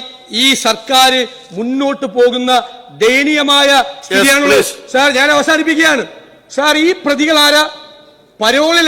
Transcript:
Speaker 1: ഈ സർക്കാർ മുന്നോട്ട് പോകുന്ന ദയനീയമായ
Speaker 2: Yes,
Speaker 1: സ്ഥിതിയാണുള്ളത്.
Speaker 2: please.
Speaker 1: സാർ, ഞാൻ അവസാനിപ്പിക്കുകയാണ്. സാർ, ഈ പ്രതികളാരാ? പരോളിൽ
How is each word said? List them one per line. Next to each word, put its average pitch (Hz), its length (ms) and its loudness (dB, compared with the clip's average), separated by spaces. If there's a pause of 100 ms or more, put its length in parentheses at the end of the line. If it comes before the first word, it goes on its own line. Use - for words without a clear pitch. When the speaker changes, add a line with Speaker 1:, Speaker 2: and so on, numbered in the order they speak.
(420)
Speaker 1:
ഈ 269 40 2 (200)
സർക്കാർ 262 460 0 (440)
മുന്നോട്ട് 269 500 -4 (100)
പോകുന്ന 247 360 0 (500)
ദയനീയമായ 285 760 2
Speaker 2:
Yes, 254 140 0 (160)
Speaker 1:
സ്ഥിതിയാണുള്ളത്. 277 460 2
Speaker 2:
please. 269 180 2 (220)
Speaker 1:
സാർ, 269 160 2 (100)
ഞാൻ 285 180 2
അവസാനിപ്പിക്കുകയാണ്. 302 680 0 (520)
സാർ, 302 180 2 (120)
ഈ - 20 2 (160)
പ്രതികളാരാ? 294 580 2 (800)
പരോളിൽ 311 460 2